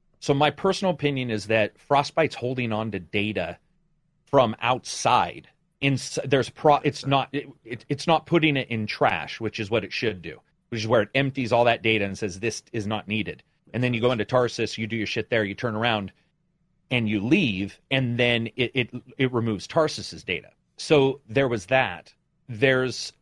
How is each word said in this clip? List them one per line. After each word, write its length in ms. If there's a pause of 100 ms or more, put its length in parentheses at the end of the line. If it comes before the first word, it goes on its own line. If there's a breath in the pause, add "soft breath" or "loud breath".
(200)
So 140
my 160
personal 420
opinion 380
is 160
that 320
Frostbite's 560
holding 380
on 180
to 100
data 580 (680)
from 340
outside. 880 (320)
In 140
s-, 300
there's 260
pro-, 340
it's 220
not, 260
it, 160 (160)
it, 240
it's 180
not 200
putting 300
it 120
in 180
trash, 540
which 200
is 100
what 140
it 80
should 300
do, 180 (300)
which 100
is 80
where 140
it 120
empties 380
all 120
that 180
data 220
and 140
says, 220
"This 220 (100)
is 140
not 220
needed." 340 (300)
And 120
then 100
you 60
go 100
into 140
Tarsus, 520
you 120
do 80
your 100
shit 240
there, 140
you 100
turn 220
around, 360 (800)
and 180
you 120
leave, 600 (100)
and 280
then 380
it, 180
it, 160 (260)
it 160
removes 360
Tarsus's 560
data. 260 (260)
So 520
there 200
was 180
that. 460 (360)
There's 720